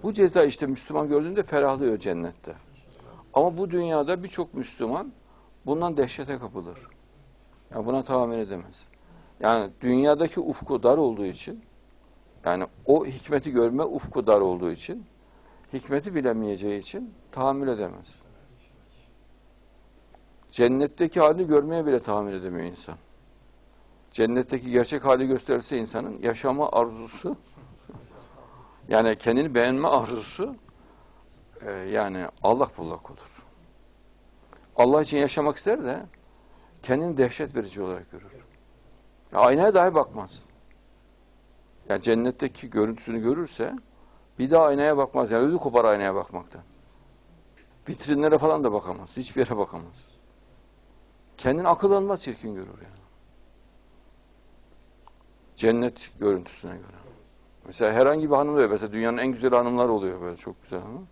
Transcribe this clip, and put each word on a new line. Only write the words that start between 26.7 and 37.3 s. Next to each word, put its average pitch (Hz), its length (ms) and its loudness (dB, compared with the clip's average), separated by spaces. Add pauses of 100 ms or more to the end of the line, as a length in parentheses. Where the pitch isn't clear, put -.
arzusu, 113 640 -4 (760)
<laughs> - 800 -20
yani 110 280 4
kendini 127 380 0
beğenme 131 320 2
arzusu, 127 680 -2 (1040)
e, 110 100 -10
yani 95 540 -4 (180)
allak 117 340 2
bullak 85 340 -12
olur. - 320 -20 (1300)
Allah 131 260 6
için 147 160 -2
yaşamak 143 400 0
ister 226 260 -2
de 131 220 -6 (800)
kendini 151 340 -2
dehşet 135 380 0